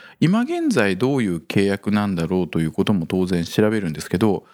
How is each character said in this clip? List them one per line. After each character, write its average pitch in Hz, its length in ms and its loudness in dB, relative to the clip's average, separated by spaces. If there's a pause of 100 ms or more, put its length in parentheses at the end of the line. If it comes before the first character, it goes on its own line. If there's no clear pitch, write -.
(200)
今 202 220 4
現 330 260 -2
在 107 280 2
ど 131 200 0
う 127 60 0
い 104 60 0
う 87 100 -2
契 98 280 0
約 98 240 -2
な 104 160 0
ん 98 80 -2
だ 82 120 -2
ろ 92 160 0
う 82 60 -4
と 82 120 -2
い 80 60 0
う 78 60 -4
こ 98 120 -2
と 110 80 2
も 87 140 0
当 92 200 0
然 87 180 -2
調 107 260 2
べ 110 100 -2
る 90 100 -4
ん - 20 -6
で 78 80 -10
す - 100 -14
け 90 80 0
ど、 104 360 2